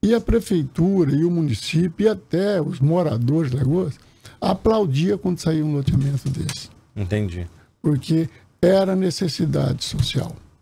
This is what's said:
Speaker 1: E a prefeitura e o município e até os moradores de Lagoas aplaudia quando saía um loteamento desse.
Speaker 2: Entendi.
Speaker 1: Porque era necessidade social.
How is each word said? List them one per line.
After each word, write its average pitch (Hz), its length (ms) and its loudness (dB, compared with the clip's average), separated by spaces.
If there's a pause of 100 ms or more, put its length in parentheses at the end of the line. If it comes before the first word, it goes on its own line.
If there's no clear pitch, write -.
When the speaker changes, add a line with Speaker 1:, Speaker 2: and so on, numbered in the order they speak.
Speaker 1:
E 214 120 4
a 233 60 2
prefeitura 180 920 2
e 151 100 2
o 175 60 2
município 170 760 0
e - 20 6
até 196 540 0
os - 180 -4
moradores 143 680 2
de 131 80 -4
Lagoas 156 400 0 (420)
aplaudia 190 760 2
quando 180 200 -2
saía 160 240 0
um 151 120 -2
loteamento 139 560 0
desse. - 400 -8 (260)
Speaker 2:
Entendi. 95 500 -4 (360)
Speaker 1:
Porque 160 480 0 (320)
era 190 340 4
necessidade 156 880 -2
social. - 500 -4 (280)